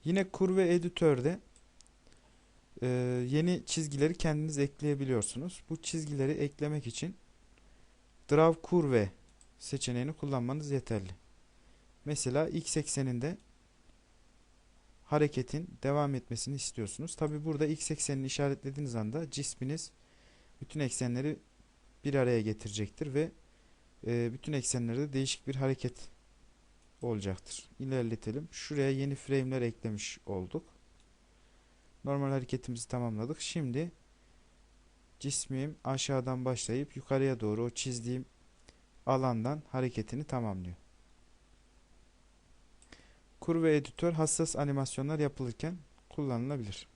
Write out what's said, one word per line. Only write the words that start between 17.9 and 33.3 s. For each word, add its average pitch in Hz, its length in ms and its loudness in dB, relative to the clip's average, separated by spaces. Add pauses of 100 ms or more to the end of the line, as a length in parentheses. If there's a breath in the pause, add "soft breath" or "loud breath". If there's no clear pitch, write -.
eksenini 139 360 -2
işaretlediğiniz 139 680 -2
anda 117 360 -2
cisminiz 139 600 -6 (720 soft breath)
bütün - 200 -6
eksenleri 131 580 0 (680)
bir 139 100 0
araya 123 260 6
getirecektir 107 760 -2
ve, 156 160 2 (760 soft breath)
e, 117 260 0
bütün 139 200 -6
eksenlerde 127 600 0
değişik 135 340 -2
bir 135 80 -4
hareket 131 640 -2 (840)
olacaktır. 98 680 -4 (100)
İlerletelim. 127 720 -2
Şuraya 139 400 0
yeni 139 240 0
frame'ler 131 480 0
eklemiş 113 640 -4
olduk. 92 380 -4 (1400 soft breath)
Normal 139 260 0
hareketimizi 127 580 -4
tamamladık. 120 520 -2